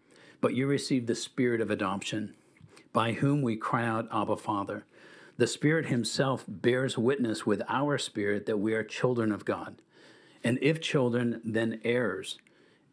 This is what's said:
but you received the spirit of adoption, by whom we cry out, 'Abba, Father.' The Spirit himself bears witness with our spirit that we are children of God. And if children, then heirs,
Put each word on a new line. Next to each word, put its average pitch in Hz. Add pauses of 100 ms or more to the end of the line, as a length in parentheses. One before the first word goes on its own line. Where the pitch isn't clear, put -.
(400)
but 110
you 127
received 135
the 117
spirit 120
of 101
adoption, 101 (580)
by 113
whom 139
we 117
cry 117
out, 113
'Abba, 104
Father.' 101 (520)
The 120
Spirit 151
himself 123
bears 123
witness 120
with 104
our 139
spirit 104
that 110
we 110
are 110
children 117
of 98
God. - (640)
And 120
if 156
children, 120
then 113
heirs, 113 (540)